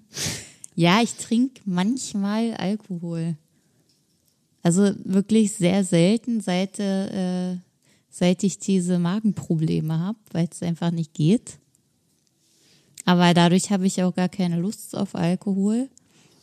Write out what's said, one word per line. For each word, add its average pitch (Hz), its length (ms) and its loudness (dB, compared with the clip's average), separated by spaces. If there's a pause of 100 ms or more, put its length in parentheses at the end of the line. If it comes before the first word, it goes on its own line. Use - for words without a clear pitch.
(760)
Ja, 175 240 4
ich 233 140 -2
trinke - 520 -2
manchmal 202 880 -2
Alkohol. 170 840 -6 (1300)
Also 190 260 4 (140)
wirklich 202 480 2
sehr 185 320 0
selten, 202 560 2
seit, 185 400 -4
äh, 185 800 -4 (520)
seit 180 320 0
ich 196 160 0
diese 180 400 0
Magenprobleme 170 1000 0
hab, 185 160 -6 (160)
weil's 170 320 -4
einfach 170 260 -2
nicht 165 240 -4
geht. 180 440 0 (1500)
Aber 175 300 6
dadurch 175 360 4
hab 196 120 0
ich 190 200 0
auch 180 140 0
gar 180 120 0
keine 170 300 -2
Lust - 380 -6
auf - 180 -4
Alkohol. 196 760 -2 (540)